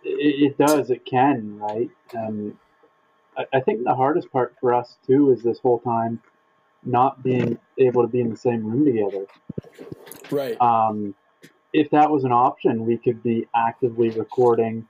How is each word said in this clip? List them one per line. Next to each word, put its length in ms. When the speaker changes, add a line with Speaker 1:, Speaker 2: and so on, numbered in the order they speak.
Speaker 1:
It, 480
it 60
does. 320
It 160
can, 520
right? 320
Um, 440
I, 160
I 80
think 220
the 120
hardest 360
part 280
for 140
us, 240
too, 240
is 120
this 160
whole 200
time 420
not 400
being 340
able 240
to 40
be 140
in 80
the 80
same 280
room 200
together. 400
Speaker 2:
Right. 320
Speaker 1:
Um, 540
if 160
that 220
was 120
an 80
option, 540
we 120
could 260
be 320
actively 560
recording. 800